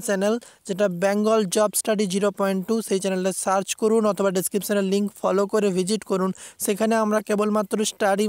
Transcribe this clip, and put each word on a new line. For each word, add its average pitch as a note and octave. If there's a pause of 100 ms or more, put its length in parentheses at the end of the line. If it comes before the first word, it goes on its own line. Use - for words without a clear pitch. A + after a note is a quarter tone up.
চ্যানেল G3+ (340)
যেটা G3+ (160)
বেঙ্গল G#3+ (160)
জব G#3+ (100)
স্টাডি G#3+ (100)
জিরো G3+ (120)
পয়েন্ট G3
টু, A3+ (140)
সেই F#3+
চ্যানেলটা F#3+ (120)
সার্চ F#3+ (140)
করুন A3 (100)
অথবা G3
ডেসক্রিপশনে G3+ (100)
লিংক G3+ (140)
ফলো F#3+ (100)
করে G#3 (100)
ভিজিট G3
করুন। F#3+ (340)
সেখানে A3 (100)
আমরা G#3+ (100)
কেবলমাত্র G#3 (160)
স্টাডি G3+